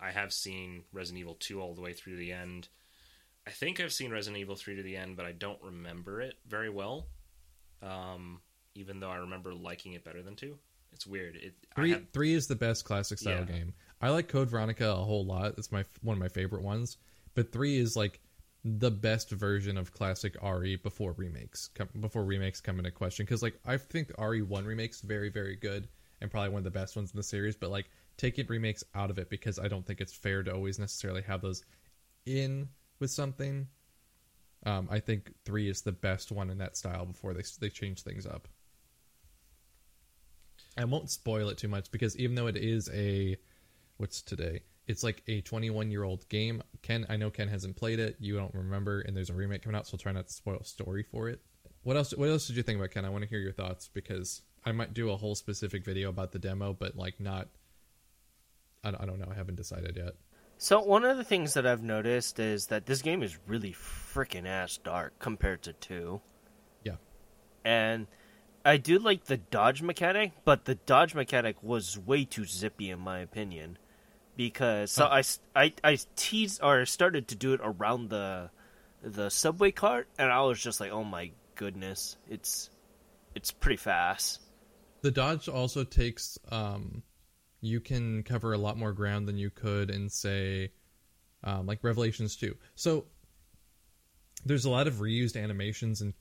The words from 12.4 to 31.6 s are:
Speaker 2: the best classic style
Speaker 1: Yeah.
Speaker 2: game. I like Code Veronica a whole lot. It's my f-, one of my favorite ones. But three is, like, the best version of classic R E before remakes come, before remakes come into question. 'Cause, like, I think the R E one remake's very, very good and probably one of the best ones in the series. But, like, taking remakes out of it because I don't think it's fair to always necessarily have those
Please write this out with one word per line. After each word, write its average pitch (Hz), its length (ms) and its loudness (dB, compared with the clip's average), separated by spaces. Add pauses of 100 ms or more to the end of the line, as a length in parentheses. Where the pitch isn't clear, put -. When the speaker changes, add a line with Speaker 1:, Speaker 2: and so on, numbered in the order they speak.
Speaker 2:
the 131 80 -2
best 113 280 0
classic 101 360 -2
style 90 180 0 (100)
Speaker 1:
Yeah. 87 100 -4
Speaker 2:
game. 85 160 -6 (260)
I 123 100 2
like 165 180 2
Code 135 220 2
Veronica 113 400 0
a 98 60 2
whole 101 280 2
lot. 95 320 -2
It's - 140 -8
my 101 100 0
f-, - 220 -6
one 110 140 0
of 92 40 0
my 90 80 0
favorite 95 340 -2
ones. 110 340 -2 (380)
But 117 180 2
three 139 260 2
is, 117 180 4
like, 104 240 0 (440)
the 113 260 2
best 110 400 0
version 101 480 0
of 90 140 -4
classic 95 500 -2
R 92 220 0
E 95 120 0
before 101 360 -4
remakes 87 560 -8
come, 98 200 -8 (120)
before 107 240 -2
remakes 95 360 0
come 92 180 -4
into 87 120 -2
question. 92 340 -4
'Cause, 110 160 0
like, 113 240 -2
I 127 120 -2
think 151 320 -4
the - 100 -14
R 110 160 0
E 110 80 2
one 98 220 -2
remake's 113 360 -4
very, 104 280 -2
very 98 260 -4
good 101 340 -6 (320)
and 104 100 -4
probably 101 200 0
one 101 100 -2
of 92 40 -2
the 92 80 -2
best 95 240 -4
ones 101 160 -4
in - 40 -8
the 104 60 -4
series. 104 340 -2
But, 90 140 -4
like, 98 180 -4 (280)
taking 123 320 0
remakes 113 360 -2 (100)
out 101 160 0
of 95 80 -4
it 87 120 -4
because 101 280 -4
I 101 100 0
don't 95 180 -4
think 98 160 -6
it's 92 100 -8
fair 98 300 0
to 90 100 -2
always 98 260 -2
necessarily 98 440 -4
have 95 180 -2
those 95 240 -4 (640)